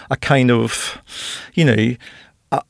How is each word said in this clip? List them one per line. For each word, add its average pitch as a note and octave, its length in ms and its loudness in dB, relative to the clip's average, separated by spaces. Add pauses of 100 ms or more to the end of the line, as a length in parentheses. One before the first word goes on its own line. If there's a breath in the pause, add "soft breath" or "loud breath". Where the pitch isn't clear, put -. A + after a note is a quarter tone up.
a B2+ 80 -2
kind B2+ 340 2
of, - 460 -2 (560 loud breath)
you E3+ 100 2
know, A#2 320 2 (560 loud breath)
a, D3 180 -2